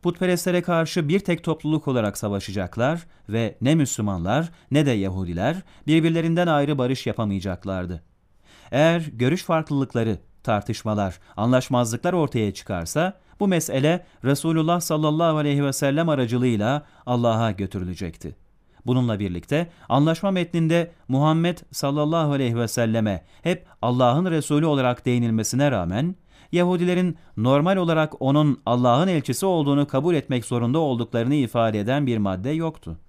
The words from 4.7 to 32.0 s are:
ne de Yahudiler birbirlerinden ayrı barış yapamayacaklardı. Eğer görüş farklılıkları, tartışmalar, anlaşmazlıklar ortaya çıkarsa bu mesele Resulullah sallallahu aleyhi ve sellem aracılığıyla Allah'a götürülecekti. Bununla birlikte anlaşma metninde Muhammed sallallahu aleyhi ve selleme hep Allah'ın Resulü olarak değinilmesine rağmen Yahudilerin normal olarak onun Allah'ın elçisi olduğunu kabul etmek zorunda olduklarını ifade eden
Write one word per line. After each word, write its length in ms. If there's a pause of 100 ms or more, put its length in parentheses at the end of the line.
ne 140
de 60
Yahudiler 680 (300)
birbirlerinden 600
ayrı 300
barış 300
yapamayacaklardı. 960 (680)
Eğer 280 (140)
görüş 300
farklılıkları, 760 (240)
tartışmalar, 760 (180)
anlaşmazlıklar 760
ortaya 400
çıkarsa 640 (200)
bu 80
mesele 580 (180)
Resulullah 560
sallallahu 580
aleyhi 280
ve 80
sellem 360
aracılığıyla 760 (200)
Allah'a 460
götürülecekti. 840 (500)
Bununla 340
birlikte 500 (200)
anlaşma 420
metninde 600 (160)
Muhammed 500 (140)
sallallahu 600
aleyhi 260
ve 100
selleme 580 (160)
hep 240 (160)
Allah'ın 440
Resulü 400
olarak 400
değinilmesine 680
rağmen 440 (360)
Yahudilerin 680 (200)
normal 400
olarak 440
onun 440
Allah'ın 420
elçisi 380
olduğunu 420
kabul 280
etmek 300
zorunda 340
olduklarını 560
ifade 440
eden 280